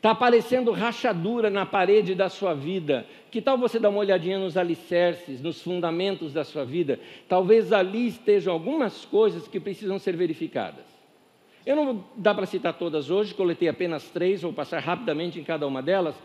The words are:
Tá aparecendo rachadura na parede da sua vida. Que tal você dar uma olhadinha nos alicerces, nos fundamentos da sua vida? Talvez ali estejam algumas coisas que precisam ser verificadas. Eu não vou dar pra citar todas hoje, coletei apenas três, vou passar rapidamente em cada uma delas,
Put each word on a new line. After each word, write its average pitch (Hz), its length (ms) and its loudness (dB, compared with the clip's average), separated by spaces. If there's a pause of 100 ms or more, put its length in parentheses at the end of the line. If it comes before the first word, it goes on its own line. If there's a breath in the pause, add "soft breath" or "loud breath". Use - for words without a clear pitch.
Tá 220 100 4
aparecendo 240 600 4
rachadura 214 760 0
na 196 140 0
parede 190 520 2
da 190 120 2
sua 175 280 -2
vida. 147 500 -2 (240 loud breath)
Que 226 100 -4
tal 269 160 2
você 240 240 0
dar 208 100 4
uma 202 100 0
olhadinha 190 400 0
nos 185 180 -2
alicerces, 175 840 0
nos 160 200 -8
fundamentos 175 720 -4
da 151 100 -2
sua 139 220 -6
vida? 139 340 -2 (300 loud breath)
Talvez 190 420 6
ali 208 360 2
estejam 196 440 0
algumas 208 540 -2
coisas 196 420 2
que 202 120 -8
precisam 196 400 -6
ser 180 180 -4
verificadas. 139 680 -4 (760 soft breath)
Eu 269 120 2
não 302 100 2
vou 226 180 -4 (140)
dar 208 160 2
pra 196 140 -2
citar 175 260 -2
todas 151 380 -4
hoje, 196 240 0
coletei 170 340 0
apenas 165 400 -4
três, 180 320 0
vou 165 100 -6
passar 147 280 -6
rapidamente 160 600 -4
em 147 40 -12
cada 147 240 -4
uma 131 160 -4
delas, 170 420 0